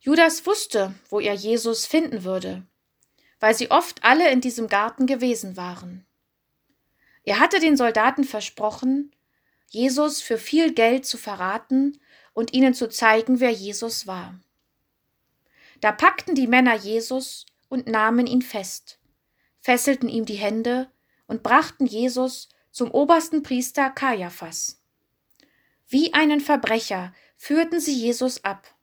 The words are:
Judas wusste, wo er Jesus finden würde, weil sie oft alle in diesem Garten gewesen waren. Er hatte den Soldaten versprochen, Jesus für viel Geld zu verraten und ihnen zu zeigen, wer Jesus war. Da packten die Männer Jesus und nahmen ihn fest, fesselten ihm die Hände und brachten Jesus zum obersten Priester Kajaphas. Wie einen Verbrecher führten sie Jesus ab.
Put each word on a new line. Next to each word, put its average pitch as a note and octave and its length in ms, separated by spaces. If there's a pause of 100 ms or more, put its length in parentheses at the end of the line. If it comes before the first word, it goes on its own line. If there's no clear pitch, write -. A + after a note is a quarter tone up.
Judas D#4+ 460
wusste, G3+ 480 (140)
wo G#3 120
er G#3 140
Jesus A3+ 520
finden C#4+ 380
würde, F#3 420 (720)
weil A3 160
sie - 160
oft - 340
alle D4 260
in B3+ 100
diesem A#3 280
Garten A3 380
gewesen A#3 500
waren. F3+ 500 (1160)
Er G3+ 160
hatte E4+ 220
den D#4 160
Soldaten B3 480
versprochen, B3+ 920 (540)
Jesus C4+ 520
für - 160
viel D#4+ 380
Geld A#3+ 320
zu - 100
verraten A3+ 840 (320)
und A3+ 220
ihnen C4 200
zu B3 140
zeigen, A3+ 500
wer B3 120
Jesus G#3 580
war. F3+ 320 (1400)
Da G#3+ 120
packten F4+ 420
die C4 140
Männer B3 260
Jesus A3+ 720 (220)
und B3+ 180
nahmen A3+ 400
ihn B3 160
fest, - 560 (640)
fesselten B3 480
ihm A3+ 160
die A3 100
Hände A3+ 560 (360)
und - 160
brachten C4+ 440
Jesus B3 640 (240)
zum A#3+ 180
obersten D#4 520
Priester C4 480
Kajaphas. F#3 920 (1040)
Wie D4 280
einen D4 260
Verbrecher A3 720 (220)
führten E4 440
sie D4 140
Jesus B3 500
ab. G3 380